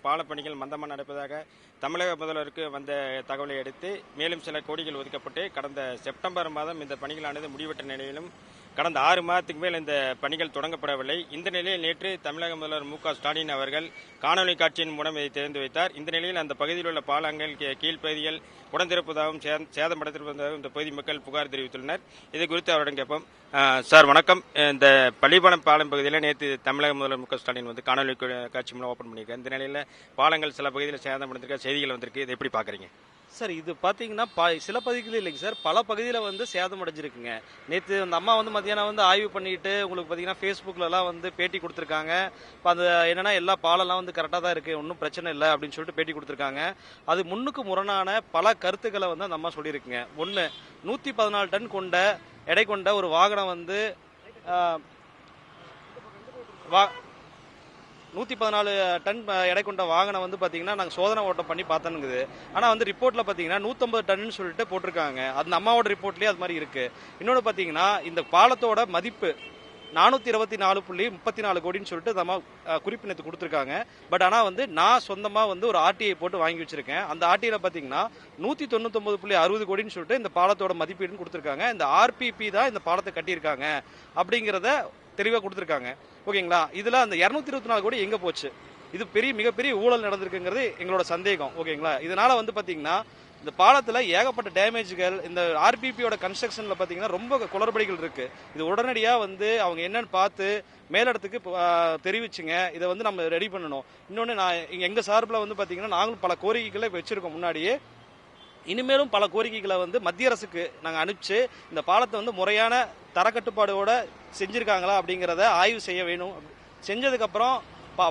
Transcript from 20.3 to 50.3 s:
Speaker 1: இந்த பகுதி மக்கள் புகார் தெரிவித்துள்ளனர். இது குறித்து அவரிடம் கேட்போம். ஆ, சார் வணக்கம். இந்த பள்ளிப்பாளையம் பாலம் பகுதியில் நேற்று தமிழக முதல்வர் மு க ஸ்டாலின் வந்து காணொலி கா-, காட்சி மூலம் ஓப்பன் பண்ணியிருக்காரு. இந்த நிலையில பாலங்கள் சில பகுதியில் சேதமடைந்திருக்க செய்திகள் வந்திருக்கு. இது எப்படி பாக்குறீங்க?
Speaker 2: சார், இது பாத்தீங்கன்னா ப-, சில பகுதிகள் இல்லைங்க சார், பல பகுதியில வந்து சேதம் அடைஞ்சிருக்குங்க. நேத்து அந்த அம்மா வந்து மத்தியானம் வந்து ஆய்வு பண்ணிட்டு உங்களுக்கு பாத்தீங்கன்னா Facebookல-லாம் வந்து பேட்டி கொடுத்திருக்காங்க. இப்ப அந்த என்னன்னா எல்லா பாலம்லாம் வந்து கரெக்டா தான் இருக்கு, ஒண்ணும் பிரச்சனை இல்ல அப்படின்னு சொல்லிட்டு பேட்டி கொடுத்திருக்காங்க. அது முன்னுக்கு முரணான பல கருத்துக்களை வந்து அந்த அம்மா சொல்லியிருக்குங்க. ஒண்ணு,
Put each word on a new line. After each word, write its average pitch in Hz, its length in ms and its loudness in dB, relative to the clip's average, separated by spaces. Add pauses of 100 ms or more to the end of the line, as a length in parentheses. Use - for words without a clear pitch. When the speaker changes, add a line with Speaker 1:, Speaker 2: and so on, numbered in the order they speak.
Speaker 1:
இந்த 135 80 -12
பகுதி 147 300 -8
மக்கள் 147 300 -8
புகார் 139 260 -4
தெரிவித்துள்ளனர். 135 500 -8 (280)
இது 160 200 -2
குறித்து 170 200 0
அவரிடம் 147 280 0
கேட்போம். 147 240 -4 (300)
ஆ, 135 260 4
சார் 147 320 12
வணக்கம். 175 320 8 (300)
இந்த 135 120 8 (360)
பள்ளிப்பாளையம் 175 480 8
பாலம் 151 180 6
பகுதியில் 143 400 2
நேற்று 139 340 -2
தமிழக 143 320 2
முதல்வர் 135 300 -2
மு - 20 -12
க 135 100 -4
ஸ்டாலின் 123 360 -6
வந்து 123 160 -6
காணொலி 131 340 2
கா-, 123 300 -6
காட்சி 123 220 -6
மூலம் 123 180 -8
ஓப்பன் 120 180 -12
பண்ணியிருக்காரு. 113 320 -12
இந்த 131 140 -8
நிலையில 139 260 -6 (320)
பாலங்கள் 151 460 2
சில 143 160 -2
பகுதியில் 143 320 -6
சேதமடைந்திருக்க 135 580 -8
செய்திகள் 139 300 -2
வந்திருக்கு. 127 300 -8
இது 123 120 -6
எப்படி 131 200 -6
பாக்குறீங்க? 101 300 -6 (480)
Speaker 2:
சார், 214 140 -6
இது 160 220 -8 (100)
பாத்தீங்கன்னா 208 420 -2 (120)
ப-, 170 300 2
சில 220 180 -4
பகுதிகள் 233 360 -4
இல்லைங்க 156 220 -8
சார், 220 200 -6
பல 175 260 2
பகுதியில 226 340 -2
வந்து 202 300 -6
சேதம் 185 320 -4
அடைஞ்சிருக்குங்க. 139 480 -10 (360)
நேத்து 190 360 -2
அந்த 175 160 -2
அம்மா 220 160 4
வந்து 220 200 0
மத்தியானம் 208 340 -2
வந்து 214 120 0
ஆய்வு 196 280 6
பண்ணிட்டு 190 420 -6 (120)
உங்களுக்கு 175 260 -6
பாத்தீங்கன்னா 175 320 -6
Facebookல-லாம் 185 680 -2
வந்து 170 280 -8
பேட்டி 180 200 0
கொடுத்திருக்காங்க. 160 540 -4 (440)
இப்ப 175 180 2
அந்த 175 100 0 (280)
என்னன்னா 190 280 2
எல்லா 185 160 2 (100)
பாலம்லாம் 180 360 2
வந்து 180 160 -10
கரெக்டா 160 220 -2
தான் 175 160 0
இருக்கு, 156 220 -4
ஒண்ணும் 160 240 -10
பிரச்சனை 165 340 -4
இல்ல 151 160 2
அப்படின்னு 143 240 -2
சொல்லிட்டு 160 220 -8
பேட்டி 160 180 -2
கொடுத்திருக்காங்க. 139 460 -6 (420)
அது 180 200 2
முன்னுக்கு 240 460 -6
முரணான 196 480 0 (180)
பல 202 180 6 (120)
கருத்துக்களை 196 420 -2
வந்து 175 200 -6
அந்த 160 120 -6
அம்மா 165 160 -4
சொல்லியிருக்குங்க. 135 460 -6 (220)
ஒண்ணு, 190 200 -2 (420)